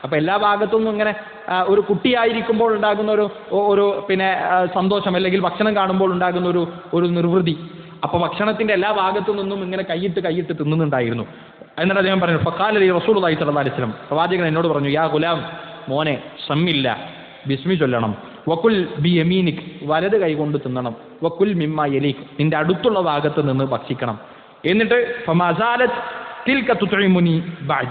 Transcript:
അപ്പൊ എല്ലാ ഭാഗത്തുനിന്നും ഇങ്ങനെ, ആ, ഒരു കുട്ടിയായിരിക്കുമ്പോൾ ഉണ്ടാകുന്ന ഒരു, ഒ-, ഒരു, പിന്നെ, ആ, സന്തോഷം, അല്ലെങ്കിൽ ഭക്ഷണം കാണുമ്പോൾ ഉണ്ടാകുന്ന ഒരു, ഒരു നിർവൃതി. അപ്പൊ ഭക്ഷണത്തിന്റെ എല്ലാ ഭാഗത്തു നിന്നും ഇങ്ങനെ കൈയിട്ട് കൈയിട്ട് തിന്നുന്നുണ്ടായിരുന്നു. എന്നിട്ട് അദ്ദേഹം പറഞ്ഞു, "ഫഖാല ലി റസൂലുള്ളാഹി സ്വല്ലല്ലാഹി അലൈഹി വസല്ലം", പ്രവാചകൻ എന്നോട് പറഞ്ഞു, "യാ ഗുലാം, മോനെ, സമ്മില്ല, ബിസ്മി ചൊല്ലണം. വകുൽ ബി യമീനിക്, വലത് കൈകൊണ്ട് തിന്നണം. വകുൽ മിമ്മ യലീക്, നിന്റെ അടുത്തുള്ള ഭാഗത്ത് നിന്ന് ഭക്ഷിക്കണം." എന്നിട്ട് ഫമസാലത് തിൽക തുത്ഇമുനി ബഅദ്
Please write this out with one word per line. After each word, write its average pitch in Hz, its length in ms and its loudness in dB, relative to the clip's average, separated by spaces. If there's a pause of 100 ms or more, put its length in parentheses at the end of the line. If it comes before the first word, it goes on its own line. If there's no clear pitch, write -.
അപ്പൊ 147 140 -2
എല്ലാ 175 200 2
ഭാഗത്തുനിന്നും 208 540 2
ഇങ്ങനെ, 208 240 0 (340)
ആ, 185 120 0
ഒരു 202 200 4
കുട്ടിയായിരിക്കുമ്പോൾ 226 920 2
ഉണ്ടാകുന്ന 208 360 0
ഒരു, 208 200 2 (200)
ഒ-, 202 220 2
ഒരു, 202 360 2
പിന്നെ, 190 160 2
ആ, 180 400 2
സന്തോഷം, 190 500 0
അല്ലെങ്കിൽ 185 240 2
ഭക്ഷണം 196 360 0
കാണുമ്പോൾ 190 360 2
ഉണ്ടാകുന്ന 180 380 0
ഒരു, 175 180 0 (260)
ഒരു 170 120 2
നിർവൃതി. 175 640 2 (340)
അപ്പൊ 175 140 -2
ഭക്ഷണത്തിന്റെ 208 560 -2
എല്ലാ 196 180 0
ഭാഗത്തു 202 400 0
നിന്നും 196 320 -4
ഇങ്ങനെ 185 200 -6
കൈയിട്ട് 180 360 -4
കൈയിട്ട് 160 400 -2
തിന്നുന്നുണ്ടായിരുന്നു. 139 640 0 (560)
എന്നിട്ട് 190 200 2
അദ്ദേഹം 190 200 2
പറഞ്ഞു, 170 180 2
"ഫഖാല 208 400 0
ലി 190 140 6
റസൂലുള്ളാഹി 180 440 2
സ്വല്ലല്ലാഹി 147 320 0
അലൈഹി - 20 0
വസല്ലം", 113 380 -6
പ്രവാചകൻ 175 380 0
എന്നോട് 165 220 2
പറഞ്ഞു, 143 220 0
"യാ 156 160 2
ഗുലാം, 151 400 0 (440)
മോനെ, 143 340 -2 (240)
സമ്മില്ല, 143 500 0 (500)
ബിസ്മി 135 280 0
ചൊല്ലണം. 120 400 0 (340)
വകുൽ 180 380 2 (120)
ബി 156 100 2
യമീനിക്, 170 800 0
വലത് 190 320 2
കൈകൊണ്ട് 151 360 0
തിന്നണം. 127 380 -4 (280)
വകുൽ 185 300 0
മിമ്മ 156 320 0
യലീക്, 139 300 0 (240)
നിന്റെ 156 180 2
അടുത്തുള്ള 190 440 2
ഭാഗത്ത് 147 480 0
നിന്ന് 131 140 0
ഭക്ഷിക്കണം." 127 680 -6 (320)
എന്നിട്ട് 226 600 2
ഫമസാലത് 190 640 2 (580)
തിൽക 254 260 2
തുത്ഇമുനി 180 680 2 (180)
ബഅദ് 139 300 -2